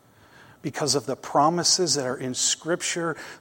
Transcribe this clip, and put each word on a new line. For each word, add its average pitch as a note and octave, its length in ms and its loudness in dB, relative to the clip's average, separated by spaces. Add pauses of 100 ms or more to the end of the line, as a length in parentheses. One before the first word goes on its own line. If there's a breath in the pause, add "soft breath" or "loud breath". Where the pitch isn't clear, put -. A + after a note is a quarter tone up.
(640 soft breath)
because C#3+ 340 0
of C3+ 100 -2
the C3+ 80 -2
promises D#3+ 800 2
that C#3 120 0
are B2 100 -2
in B2+ 180 -6
Scripture, E3+ 840 -2 (240 loud breath)